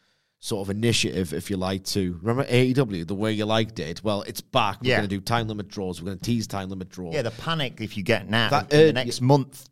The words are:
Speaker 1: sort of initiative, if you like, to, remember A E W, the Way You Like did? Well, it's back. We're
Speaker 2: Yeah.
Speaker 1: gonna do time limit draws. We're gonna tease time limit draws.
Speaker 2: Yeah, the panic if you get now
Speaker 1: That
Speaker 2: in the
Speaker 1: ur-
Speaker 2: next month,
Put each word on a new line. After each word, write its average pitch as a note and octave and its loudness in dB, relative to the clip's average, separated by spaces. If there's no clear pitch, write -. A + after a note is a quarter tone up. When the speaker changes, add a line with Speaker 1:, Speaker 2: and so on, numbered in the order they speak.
Speaker 1:
sort G2+ -4
of G2 -6
initiative, G2 0
if D#2 -4
you G2 -2
like, F#2+ -2
to, F2+ -2
remember A#2 0
A B2 4
E B2+ 2
W, G#2 0
the E2 -6
Way G#2+ 0
You G#2+ -2
Like A2 0
did? E2 -8
Well, G2+ -2
it's - -10
back. G#2 0
We're B2 0
Speaker 2:
Yeah. A#2+ 4
Speaker 1:
gonna G#2 0
do G2 -2
time A2+ 0
limit G#2 -8
draws. F#2 -6
We're E2+ -8
gonna F#2+ -8
tease A#2 0
time F#2+ -6
limit F#2+ -10
draws. F2 -12
Speaker 2:
Yeah, C#3 -2
the A2+ -4
panic D3+ -6
if G#2+ -8
you G2 -4
get G2 2
now A2 2
Speaker 1:
That D3 0
Speaker 2:
in D3 8
the D#3+ 10
Speaker 1:
ur- - 2
Speaker 2:
next A#2+ -2
month, C3 2